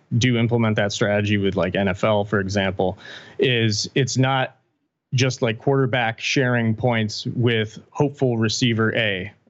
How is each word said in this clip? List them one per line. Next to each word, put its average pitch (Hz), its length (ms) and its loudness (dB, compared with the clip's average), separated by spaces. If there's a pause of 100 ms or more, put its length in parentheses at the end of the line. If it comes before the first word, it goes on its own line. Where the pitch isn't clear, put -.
(180)
do 123 180 2
implement 113 400 2
that 104 160 0
strategy 104 440 0
with, 98 180 0
like, 90 220 0
N 98 120 2
F 95 140 -4
L, 107 220 2
for 107 160 0
example, 95 580 -2 (400)
is 113 560 0
it's 131 220 -2
not 131 400 0 (580)
just, 127 260 0
like, 113 180 0
quarterback 127 640 0
sharing 120 540 0
points 110 600 -2
with 113 440 0 (120)
hopeful 135 480 0
receiver 110 560 0
A, 101 380 -2 (180)